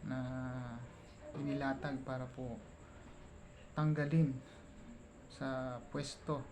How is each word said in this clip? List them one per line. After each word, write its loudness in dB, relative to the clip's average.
na 0
inilatag 2
para -2
po -4
tanggalin 8
sa 0
pwesto 0